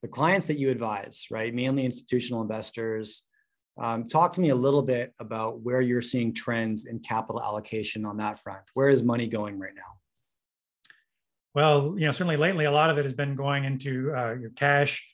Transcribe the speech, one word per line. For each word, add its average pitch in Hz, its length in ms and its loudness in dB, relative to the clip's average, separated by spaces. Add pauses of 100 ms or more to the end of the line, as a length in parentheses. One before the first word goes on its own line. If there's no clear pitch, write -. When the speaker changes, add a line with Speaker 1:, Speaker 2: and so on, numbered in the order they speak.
Speaker 1:
the - 80 -12
clients 170 380 2
that 151 120 -2
you 135 120 0
advise, 110 600 -6
right, 113 240 -4
mainly 131 300 0
institutional 120 560 -2
investors, 110 840 -6 (540)
um, 117 300 -4
talk 170 260 4
to 185 80 -2
me 170 80 4
a 135 60 6
little 139 260 4
bit 123 380 0
about 113 420 -6
where 123 220 0
you're 123 180 2
seeing 117 320 -2
trends 113 540 -2
in 117 140 -8
capital 113 420 -4
allocation 107 640 -6
on 104 100 -6
that 107 220 -4
front. 98 240 -14 (100)
Where 135 160 4
is 135 140 8
money 120 240 2
going 104 320 -6
right 95 160 -12
now? - 80 -20 (1700)
Speaker 2:
Well, 151 460 4
you 156 80 2
know, 143 60 2
certainly 165 260 0
lately, 160 260 2
a 143 80 2
lot 151 160 6
of 156 80 2
it 147 80 0
has 135 80 -4
been 139 240 -4
going 139 280 -2
into, 135 520 -2
uh, 117 240 -2
your 113 160 -10
cash 143 580 2